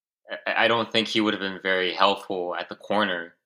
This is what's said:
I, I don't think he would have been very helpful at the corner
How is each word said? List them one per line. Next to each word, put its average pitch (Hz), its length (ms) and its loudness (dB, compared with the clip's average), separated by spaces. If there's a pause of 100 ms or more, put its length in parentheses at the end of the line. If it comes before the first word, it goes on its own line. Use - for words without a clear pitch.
(460)
I, 107 180 2
I 113 40 6
don't 113 220 0
think 110 180 0
he 113 120 0
would 107 140 2
have 92 60 -4
been 95 220 -4
very 92 320 0
helpful 95 640 0
at 87 100 -6
the - 80 -14
corner 92 580 -2 (120)